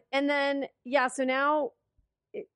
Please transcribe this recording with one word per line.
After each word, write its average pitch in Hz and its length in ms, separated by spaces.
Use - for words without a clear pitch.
and 277 160
then, 277 380
yeah, 254 240
so 262 160
now 277 480
it, 208 220